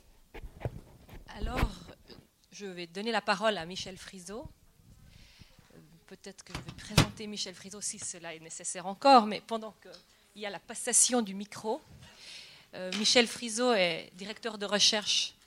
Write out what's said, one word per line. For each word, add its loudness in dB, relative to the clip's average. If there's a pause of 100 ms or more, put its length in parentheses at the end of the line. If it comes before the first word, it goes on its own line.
(1300)
Alors, 0 (800)
je -12
vais -8
donner -4
la 2
parole 2
à -6
Michel -10
Friso. -14 (1300)
Euh, -20 (280)
peut-être -18
que -16
je -8
vais -12
présenter 2
Michel -8
Friso -16
si -8
cela -10
est -14
nécessaire -10
encore, 10
mais -2
pendant -6
qu'il -20
y -4
a -6
la -8
passation 2
du -6
micro, -6 (960)
euh, -8
Michel 6
Friso 0
est 2
directeur -10
de -4
recherche 2 (120)